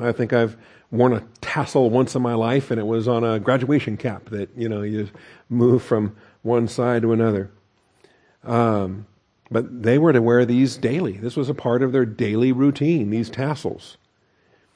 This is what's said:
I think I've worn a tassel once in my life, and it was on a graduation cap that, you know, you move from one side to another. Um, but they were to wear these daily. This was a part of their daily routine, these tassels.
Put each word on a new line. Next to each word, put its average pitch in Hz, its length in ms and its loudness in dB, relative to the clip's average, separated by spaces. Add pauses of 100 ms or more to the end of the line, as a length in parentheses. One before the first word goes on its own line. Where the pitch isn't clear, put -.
I 120 120 0
think 117 200 -4
I've 117 240 0 (340)
worn 120 220 4
a 107 100 -2 (180)
tassel 131 500 0
once 127 240 0
in 127 80 -2
my 120 120 -2
life, 120 360 0
and 113 100 -2
it 104 60 -4
was 113 200 -2
on 117 160 2
a 113 160 0
graduation 127 580 0
cap 104 340 -10
that, 101 260 -8
you 113 120 -4
know, 104 140 -4
you 104 260 -6 (400)
move 120 340 2
from 107 340 -2 (260)
one 117 240 0
side 120 360 0
to 117 100 2
another. 107 380 0 (920)
Um, 107 640 0 (460)
but 117 320 -4
they 120 140 4
were 160 140 6
to 123 80 4
wear 120 240 4
these 123 320 2
daily. 131 360 -2
This 110 240 -10
was 139 120 -2
a 147 60 -4
part 123 260 0
of 131 120 0
their 131 120 2
daily 113 460 0
routine, 139 600 2
these 113 200 -2
tassels. - 680 -8 (800)